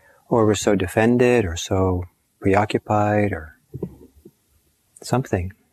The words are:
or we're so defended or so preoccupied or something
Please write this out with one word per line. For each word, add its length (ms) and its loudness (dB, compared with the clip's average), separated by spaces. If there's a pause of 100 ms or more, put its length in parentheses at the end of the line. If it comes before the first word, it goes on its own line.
(280)
or 160 2
we're 120 2
so 180 0
defended 720 2
or 120 -6
so 500 -2 (340)
preoccupied 920 0
or 200 -10 (1500)
something 500 -4 (200)